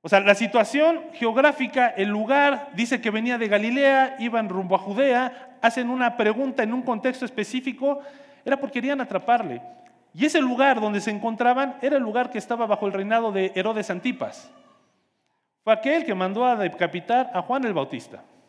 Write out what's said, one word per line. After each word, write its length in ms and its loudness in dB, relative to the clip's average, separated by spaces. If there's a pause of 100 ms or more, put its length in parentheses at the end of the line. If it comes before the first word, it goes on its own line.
O 80 -12
sea, 120 6
la 120 6
situación 680 2 (100)
geográfica, 760 2
el 200 -2
lugar, 640 2
dice 260 -2
que 120 -2
venía 260 -2
de 100 -2
Galilea, 720 2
iban 300 -2
rumbo 260 0
a 40 0
Judea, 800 -2
hacen 280 0
una 280 0
pregunta 460 0
en 100 -2
un 80 -4
contexto 440 -4
específico, 760 -4 (440)
era 120 2
porque 180 -8
querían 260 -2
atraparle. 600 -2 (520)
Y 120 -2
ese 140 2
lugar 400 4
donde 220 0
se 100 -4
encontraban 680 0
era 160 0
el 40 2
lugar 300 -2
que 60 -6
estaba 280 -4
bajo 220 0
el 60 -2
reinado 400 0
de 200 0
Herodes 360 -2
Antipas. 600 -6 (1120)
Fue 100 4
aquel 320 2
que 100 -2
mandó 300 0
a 100 4
decapitar 800 -2
a 80 -2
Juan 240 -4
el 80 -2
Bautista. 500 -6 (260)